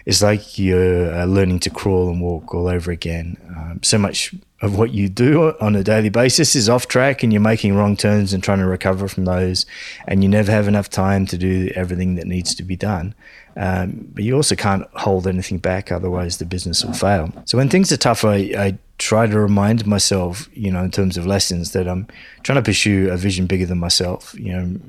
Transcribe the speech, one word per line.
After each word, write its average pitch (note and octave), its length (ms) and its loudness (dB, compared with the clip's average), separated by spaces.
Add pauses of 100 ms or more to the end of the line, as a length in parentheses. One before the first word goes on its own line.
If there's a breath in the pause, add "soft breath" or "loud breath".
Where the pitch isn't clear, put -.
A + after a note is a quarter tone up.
it's - 160 0
like G#2 380 0
you're, F2+ 560 2
uh, F2 100 -2
learning F#2 360 2
to - 100 -4
crawl F#2 400 0
and F2 100 -4
walk F2 320 -6
all F2+ 160 -2
over F2 220 -2
again. E2+ 480 -8 (180)
Um, E2 260 -10
so - 140 2
much - 380 -2 (260)
of G2+ 160 -2
what A#2 160 2
you G2+ 160 0
do C#3+ 520 4
on G#2 160 2
a G2 80 0
daily G#2+ 260 2
basis B2 460 2
is A2 120 2
off B2 200 2
track, C3 340 2
and A2+ 100 4
you're G#2 80 4
making G#2+ 340 2
wrong G2+ 220 2
turns G#2 380 2
and F#2+ 80 -2
trying G2 160 2
to F#2+ 80 2
recover F#2+ 420 0
from F#2+ 160 -4
those, F2+ 400 0 (420 loud breath)
and G2 160 2
you G2 60 4
never G#2 240 4
have G#2 160 2
enough G2+ 220 0
time F#2+ 360 0
to F2+ 120 -6
do F#2 360 0
everything F2+ 420 -2
that E2+ 100 -6
needs F2+ 300 -4
to E2+ 80 -10
be F#2 120 -8
done. G2 380 -4 (420 loud breath)
Um, F#2 560 -4
but G2+ 120 -4
you A#2+ 100 0
also C#3 220 2
can't G2 280 0 (100)
hold F#2+ 340 0
anything F#2 300 -2
back, F#2 340 -2
otherwise F2+ 460 -4
the - 60 -6
business F2 400 -4
will - 80 -6
fail. F#2 400 0 (120)
So - 120 -2
when C3+ 120 4
things F#3 240 4
are C#3 40 2
tough, A#2+ 280 2
I, G#2+ 120 4 (220)
I G2 200 0 (200)
try A2 300 2
to G#2+ 100 2
remind G#2 480 2
myself, F#2+ 680 0
you G2+ 180 -4
know, F2+ 100 -2
in F#2 80 -2
terms F#2 260 -2
of F2 80 -6
lessons, F#2 460 -2
that F2+ 160 -2
I'm F2+ 220 -6 (340 loud breath)
trying C3+ 140 0
to B2+ 60 2
pursue G2 480 2
a F#2 60 -2
vision F#2 300 -2
bigger F#2 180 0
than F2 140 -2
myself, F2 580 -4
you G#2 160 -8
know, F2+ 360 -6